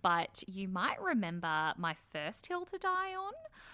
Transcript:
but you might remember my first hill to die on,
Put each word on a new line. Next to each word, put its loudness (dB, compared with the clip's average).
but 4
you -4
might 0
remember 2
my 0
first -4
hill -2
to -8
die 0
on, -6